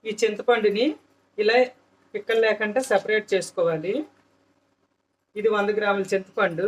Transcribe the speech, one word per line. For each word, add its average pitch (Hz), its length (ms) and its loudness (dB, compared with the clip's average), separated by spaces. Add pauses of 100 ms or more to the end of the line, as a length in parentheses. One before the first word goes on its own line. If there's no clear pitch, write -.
ఈ 214 160 -6
చింతపండుని 214 640 2 (580)
ఇలా 226 140 4 (560)
పిక్కలు 226 340 -2
లేకుండా 214 320 -2 (120)
సెపరేట్ 208 420 0
చేసుకోవాలి. 170 600 -2 (1400)
ఇది 214 180 2
వంద 202 200 0
గ్రాముల 202 360 0
చింతపండు. 190 540 -2